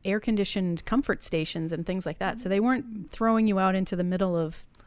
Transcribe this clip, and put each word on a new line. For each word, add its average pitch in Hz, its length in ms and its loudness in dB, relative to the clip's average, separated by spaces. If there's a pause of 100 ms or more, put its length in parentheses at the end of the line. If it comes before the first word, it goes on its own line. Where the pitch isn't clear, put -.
air-conditioned 196 800 0
comfort - 400 0
stations 160 480 -2
and 165 140 -4
things 185 200 -4
like 165 120 -6
that, 190 220 -4
so 185 80 -6
they 196 120 2
weren't 233 500 -2
throwing 226 360 4
you 202 120 4
out 190 160 4
into 190 220 0
the 180 80 0
middle 180 320 2
of 160 280 -2 (220)